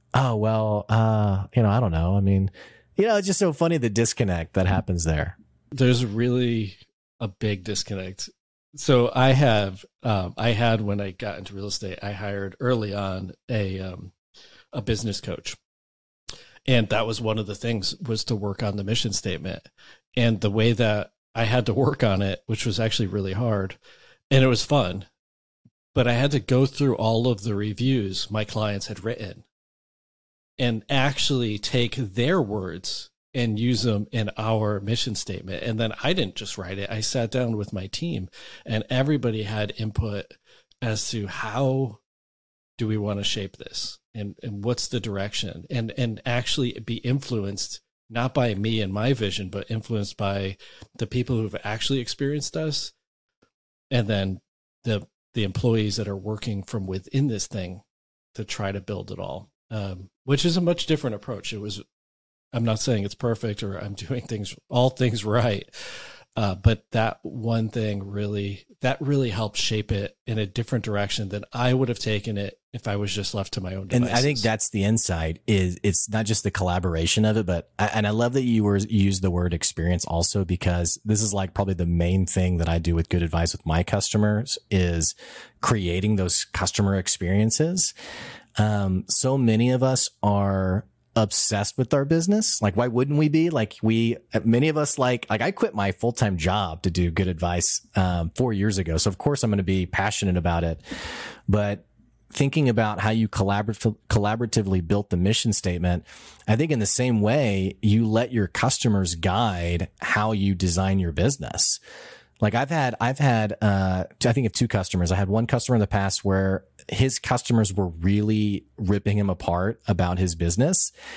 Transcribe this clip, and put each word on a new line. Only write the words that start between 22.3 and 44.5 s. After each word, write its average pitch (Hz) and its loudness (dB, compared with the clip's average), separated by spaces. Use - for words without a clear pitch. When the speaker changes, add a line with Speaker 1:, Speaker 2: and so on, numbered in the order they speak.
Speaker 2:
which - -2
was 107 -2
actually 113 0
really 95 -2
hard, 104 -2
and 135 8
it 131 6
was 120 2
fun, 101 0
but 123 2
I 120 2
had 131 2
to 143 2
go 131 2
through 135 0
all 113 2
of 107 0
the 113 -2
reviews 104 -2
my 107 0
clients 104 -4
had 95 -12
written 107 -8
and 120 0
actually 131 0
take 120 0
their 123 0
words 95 -6
and 117 0
use 117 2
them 107 0
in 110 -2
our 110 0
mission 107 -2
statement. 92 -8
And 113 -4
then 113 -2
I 160 0
didn't 131 -4
just - -10
write 95 -8
it. 98 -6
I 110 -4
sat 117 -2
down 123 -2
with 104 -6
my 95 -8
team 113 -8
and 110 -2
everybody 127 0
had 104 -4
input 107 -4
as 110 -2
to 104 -4
how 127 -2
do 113 -2
we 110 0
wanna 101 -2
shape 101 -4
this - -10
and, 104 -8
and 101 -8